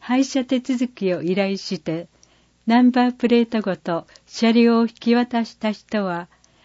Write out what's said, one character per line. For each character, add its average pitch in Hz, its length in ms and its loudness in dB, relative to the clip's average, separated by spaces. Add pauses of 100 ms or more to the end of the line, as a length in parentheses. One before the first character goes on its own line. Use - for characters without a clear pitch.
廃 254 240 0
車 262 200 -2
手 254 140 -2
続 247 300 -4
き 190 260 -2
を 160 80 -6
依 180 140 -2
頼 196 220 -2
し 185 200 -8
て、 170 300 -8 (580)
ナ 233 160 4
ン 247 80 6
バ 247 180 2
ー 247 40 -4
プ 247 160 -4
レ 233 140 4
ー 226 40 0
ト 226 160 -4
ご 185 140 -4
と 165 300 -6 (200)
車 - 260 0
両 233 280 4
を - 20 2
引 233 60 0
き - 260 -2
渡 240 320 -2
し - 80 -20
た 214 160 -4
人 208 340 -6
は、 175 240 -6 (360)